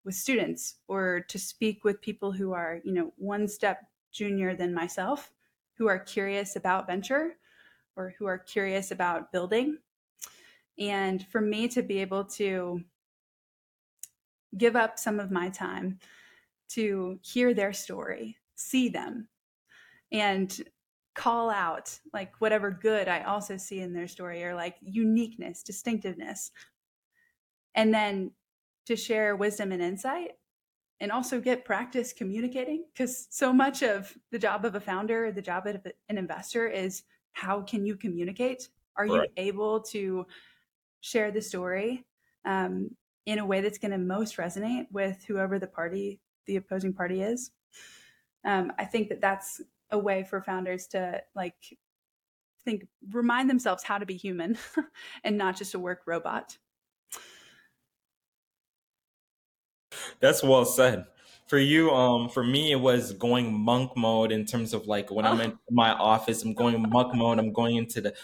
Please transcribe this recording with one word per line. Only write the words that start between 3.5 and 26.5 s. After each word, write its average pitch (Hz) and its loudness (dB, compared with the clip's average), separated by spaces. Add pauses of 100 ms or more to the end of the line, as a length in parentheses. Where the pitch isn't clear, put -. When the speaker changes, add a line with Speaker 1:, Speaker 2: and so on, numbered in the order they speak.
Speaker 1:
junior 196 -2
than 180 -2
myself, 185 -4 (420)
who 220 2
are 190 4
curious 196 -4
about 185 0
venture 269 -2 (580)
or 185 -10
who 208 -6
are 185 -2
curious 190 -2
about 175 -2
building. 220 0 (1000)
And 196 0
for 226 -2
me 214 0
to 240 0
be 196 -2
able 196 -2
to 180 -4 (1700)
give 233 4
up 226 2
some 208 -2
of 190 -8
my 180 0
time 185 -6 (720)
to 190 -2
hear 247 4
their 196 0
story, - -8 (180)
see 254 2
them, - -8 (840)
and 196 0 (520)
call 233 2
out, 180 -4 (120)
like, 196 -10
whatever 214 2
good 196 2
I 175 0
also 202 -4
see 190 -10
in 180 -8
their 175 -6
story, 175 -10
or, 175 -6
like, 175 -8
uniqueness, 220 0
distinctiveness, 202 -6 (1200)